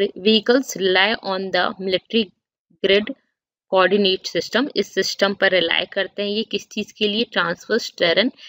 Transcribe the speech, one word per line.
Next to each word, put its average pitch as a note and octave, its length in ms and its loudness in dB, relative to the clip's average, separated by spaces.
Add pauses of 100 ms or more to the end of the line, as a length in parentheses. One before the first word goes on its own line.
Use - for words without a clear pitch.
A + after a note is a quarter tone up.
(180)
vehicles A3 580 2
rely F#3+ 400 2 (100)
on F#3+ 240 -4
the F3+ 200 0 (120)
military F#3+ 420 0 (600)
grid G#3 300 2 (600)
coordinate F#3+ 640 2
system, A#3+ 400 -2
इस - 180 -4
सिस्टम G3 400 -2
पर F#3+ 160 2
रिलाय E3+ 360 0
करते G3 360 -6
हैं। G3+ 80 -4
ये G#3+ 120 -2
किस - 260 -8
चीज़ - 240 -8
के G#3 160 -2
लिए? G#3+ 160 -2
Transverse G3 680 -4
terrain F3 380 2 (180)